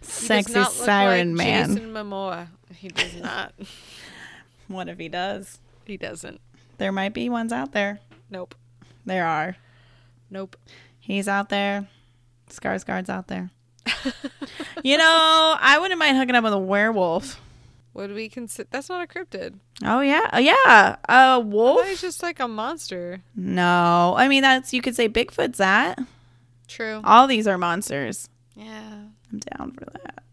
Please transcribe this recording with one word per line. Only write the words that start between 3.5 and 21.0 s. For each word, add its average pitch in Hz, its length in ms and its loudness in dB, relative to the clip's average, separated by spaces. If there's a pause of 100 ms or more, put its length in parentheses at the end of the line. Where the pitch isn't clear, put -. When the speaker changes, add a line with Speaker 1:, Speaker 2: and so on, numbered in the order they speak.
Speaker 1:
<laughs> 196 60 -16 (1040)
Speaker 2:
What 185 220 -12
if 175 80 -16
he 165 100 -12
does? 190 520 -10 (260)
Speaker 1:
He 202 100 -14
doesn't. - 460 -14 (340)
Speaker 2:
There 196 160 -4
might 196 220 -4
be 247 160 -4
ones 233 240 -4
out 269 180 -8
there. 208 280 -4 (300)
Speaker 1:
Nope. 185 240 -16 (520)
Speaker 2:
There 185 200 -2
are. 160 300 -4 (760)
Speaker 1:
Nope. 190 260 -14 (440)
Speaker 2:
He's 196 260 -6
out 202 220 -2
there. 202 400 -2 (600)
Skarsgård's 190 580 -6
out 190 200 -8
there. 185 220 -10 (360)
Speaker 1:
<laughs> - 260 -6 (720)
Speaker 2:
You 277 140 2
know, 320 600 4
I 285 220 6
wouldn't 370 180 -2
mind 285 200 2
hooking 247 180 0
up 233 80 4
with 220 80 0
a 202 60 0
werewolf. 196 840 0 (540)
Speaker 1:
Would 202 180 -12
we 220 160 -10
consi-, 240 420 -12
that's 277 200 -10
not 359 120 -6
a 339 40 -8
cryptid. 202 480 -12 (280)
Speaker 2:
Oh, 240 180 0
yeah. 294 340 2
Oh, - 40 2
yeah. 262 580 8 (120)